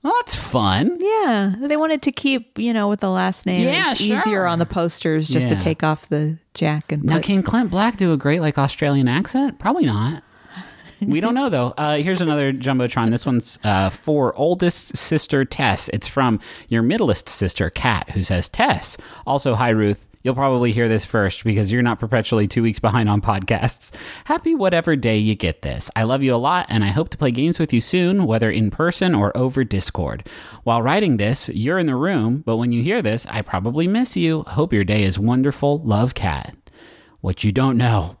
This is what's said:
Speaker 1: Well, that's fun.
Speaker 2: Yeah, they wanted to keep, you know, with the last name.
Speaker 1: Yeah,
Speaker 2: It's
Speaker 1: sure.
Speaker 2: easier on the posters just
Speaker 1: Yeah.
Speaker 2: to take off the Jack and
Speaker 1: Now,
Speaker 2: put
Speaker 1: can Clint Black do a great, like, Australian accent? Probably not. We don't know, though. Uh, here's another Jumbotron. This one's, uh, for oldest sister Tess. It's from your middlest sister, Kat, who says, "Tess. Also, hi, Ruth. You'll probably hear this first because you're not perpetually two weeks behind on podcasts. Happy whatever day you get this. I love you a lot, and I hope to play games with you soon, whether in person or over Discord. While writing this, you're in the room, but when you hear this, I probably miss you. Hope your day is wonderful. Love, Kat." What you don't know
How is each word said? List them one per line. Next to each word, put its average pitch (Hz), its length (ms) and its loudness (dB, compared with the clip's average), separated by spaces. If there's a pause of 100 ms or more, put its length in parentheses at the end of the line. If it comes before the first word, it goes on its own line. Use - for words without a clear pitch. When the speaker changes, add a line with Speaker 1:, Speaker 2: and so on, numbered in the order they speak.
Speaker 1:
Well, 302 160 0
that's - 160 -2
fun. 123 640 0
Speaker 2:
Yeah, 294 640 0
they 294 160 0
wanted 311 240 0
to 285 100 0
keep, 262 480 -4
you 233 140 0
know, 208 160 0
with 208 100 0
the 196 100 -2
last 185 360 -2
name. 196 240 2
Speaker 1:
Yeah, 330 220 2
Speaker 2:
It's 214 100 0
Speaker 1:
sure. 208 160 0
Speaker 2:
easier 202 280 2
on 170 140 0
the 170 60 2
posters 160 640 -2
just 127 180 2
Speaker 1:
Yeah. - 80 2
Speaker 2:
to 95 80 -2
take 160 180 0
off 156 280 -2
the 151 280 0 (160)
Jack 151 380 -2
and 147 140 -2
Speaker 1:
Now, 147 100 2
Speaker 2:
put - 80 2
Speaker 1:
can 196 180 2
Clint 226 300 0
Black 208 240 2
do 185 160 2
a 151 60 2
great, 147 240 2
like, 151 160 0
Australian 139 500 2
accent? 202 520 0
Probably 277 260 0
not. 120 360 0 (760)
We 160 220 0
don't 226 140 0
know, 269 140 0
though. 123 280 0
Uh, 151 200 0
here's 175 240 0
another 147 300 0
Jumbotron. 123 600 0
This 117 140 -2
one's, 123 380 -2
uh, 95 260 2
for 143 480 -2
oldest 175 600 0
sister 143 480 0
Tess. - 480 0
It's - 140 -4
from 123 340 0 (260)
your 117 140 2
middlest 156 480 0
sister, 90 400 -2
Kat, - 420 -2
who 92 120 -2
says, - 260 0
"Tess. - 480 -2 (280)
Also, 135 300 0
hi, 120 140 0
Ruth. 107 380 0 (160)
You'll 127 120 0
probably 127 360 2
hear 117 160 2
this 110 160 2
first 101 400 -2
because 104 300 2
you're 123 80 2
not 120 180 2
perpetually 110 480 0
two 113 160 0
weeks 113 160 0
behind 110 300 2
on 104 100 2
podcasts. 98 720 -2 (320)
Happy 330 320 0
whatever 175 400 2
day 113 220 2
you 107 180 2
get - 280 -4
this. 65 340 -6
I 113 60 2
love 131 200 0
you 131 100 2
a 120 40 2
lot, 160 320 0
and 113 160 0
I 98 60 0
hope 151 180 -2
to - 80 -12
play 131 140 0
games 147 280 0
with 156 140 0
you 117 80 4
soon, 180 440 2
whether 113 240 2
in 107 220 0
person 175 420 0
or 101 220 2
over 127 300 0
Discord. - 600 -4 (380)
While 117 180 2
writing 151 360 2
this, 107 320 0
you're 147 300 -2
in 165 80 0
the 131 100 0
room, 139 480 0
but 113 100 0
when 120 160 0
you 120 100 0
hear 196 200 0
this, 117 280 -2
I 110 120 -6
probably 120 480 -2
miss 233 260 0
you. 160 320 0
Hope 160 240 0
your 101 140 2
day 104 180 2
is 95 160 0
wonderful. 139 640 0
Love, 117 320 2
Kat." 76 400 -4 (640)
What 92 240 -4
you 107 80 4
don't 131 260 2
know 110 420 2